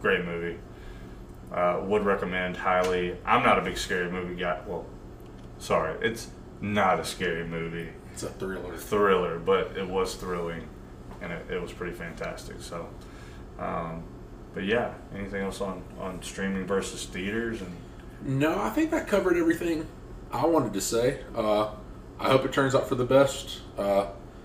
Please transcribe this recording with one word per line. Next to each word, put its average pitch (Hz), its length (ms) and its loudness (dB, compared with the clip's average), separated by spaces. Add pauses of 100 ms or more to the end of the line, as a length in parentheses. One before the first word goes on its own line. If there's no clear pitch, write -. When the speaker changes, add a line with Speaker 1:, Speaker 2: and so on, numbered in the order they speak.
Speaker 1:
Great 92 240 4
movie. 85 320 -4 (960)
Uh, 87 300 4
would 98 220 4
recommend 92 520 0
highly. 90 680 2
I'm 120 180 6
not 107 140 8
a 92 40 2
big 87 160 -2
scary 87 340 -2
movie 90 240 -4
guy. 87 320 -2
Well, 85 180 -6 (720)
sorry, 80 380 2 (120)
it's 113 200 -4 (340)
not 95 380 4
a 78 60 -2
scary 85 400 -2
movie. 82 440 -6 (240)
Speaker 2:
It's - 100 -10
a 95 60 -4
thriller. 90 480 -6
Speaker 1:
Thriller, 90 600 4
but 92 360 4
it 95 120 -2
was 92 280 0
thrilling, 85 520 -4 (540)
and 87 100 -8
it, 82 180 -8
it - 120 -2
was - 120 -8
pretty 87 220 -6
fantastic. - 640 -8
So, 170 260 -8 (720)
um, 82 460 -4 (500)
but 92 120 -4
yeah, 117 280 2 (220)
anything 98 280 -6
else 95 180 -4
on, 92 200 -4 (180)
on 92 220 -8
streaming 95 460 -4
versus 95 400 0
theaters? 107 540 -2
And 90 140 -8 (640)
Speaker 2:
No, 165 220 4
I - 80 0
think 311 220 2
that 311 160 0
covered 185 280 4
everything 165 520 2 (440)
I 139 140 2
wanted 147 280 4
to 95 80 0
say. - 400 2 (140)
Uh, 107 360 4 (480)
I - 100 0
hope 135 160 8
it 131 80 -2
turns 135 220 4
out - 120 4
for 131 80 2
the 123 100 2
best. - 560 6 (140)
Uh, 101 320 4 (380)